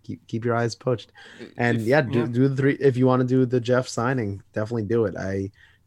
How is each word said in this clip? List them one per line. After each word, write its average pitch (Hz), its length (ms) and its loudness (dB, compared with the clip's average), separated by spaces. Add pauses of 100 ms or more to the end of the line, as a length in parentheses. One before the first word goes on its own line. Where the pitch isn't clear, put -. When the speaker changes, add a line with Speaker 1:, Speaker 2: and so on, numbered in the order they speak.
Speaker 1:
keep, - 240 -14
keep 117 180 -6
your 117 100 0
eyes 117 200 -2
poached. - 360 -4 (280)
Speaker 2:
I-, 117 80 -14 (100)
Speaker 1:
And 120 240 2
Speaker 2:
if, 107 60 -2
Speaker 1:
yeah, 143 140 4
do, 120 180 0
Speaker 2:
yeah. 113 80 -2
Speaker 1:
do 123 200 2
the 135 80 0
three, 135 240 0
if 117 160 4
you 127 120 4
wanna 127 160 4
do 131 220 2
the 123 140 0
Jeff 123 280 0
signing, 117 560 -4 (100)
definitely 110 320 -4
do 113 200 0
it. 90 120 -4
I, 98 320 -4 (380)